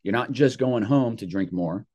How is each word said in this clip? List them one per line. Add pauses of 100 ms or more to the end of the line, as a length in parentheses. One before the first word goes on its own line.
you're
not
just
going
home
to
drink
more.